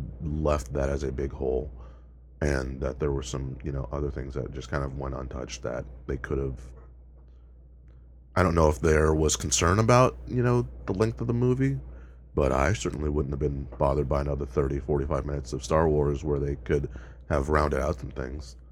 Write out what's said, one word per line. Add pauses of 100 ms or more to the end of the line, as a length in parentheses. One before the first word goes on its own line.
(220)
left
that
as
a
big
hole, (720)
and
that
there
were
some,
you
know,
other
things
that
just
kind
of
went
untouched
that (220)
they
could
have. (1800)
I
don't
know
if
there
was
concern
about, (100)
you
know, (180)
the
length
of
the
movie, (560)
but
I
certainly
wouldn't
have
been (120)
bothered
by
another
thirty,
forty-five
minutes
of
Star
Wars
where
they
could (420)
have
rounded
out
some
things. (140)